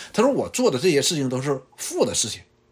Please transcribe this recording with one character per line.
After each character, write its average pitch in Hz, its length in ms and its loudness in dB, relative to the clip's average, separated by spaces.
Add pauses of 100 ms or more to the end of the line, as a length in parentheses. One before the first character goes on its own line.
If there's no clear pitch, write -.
(140)
他 208 80 2
说 262 100 4
：“我 123 180 -2
做 247 200 0
的 131 80 2
这 165 140 4
些 139 100 4
事 160 140 0
情 139 120 0
都 127 140 -2
是 135 180 -2 (160)
父 - 300 -2
的 - 80 -2
事 - 160 -2
情。” - 100 -10 (320)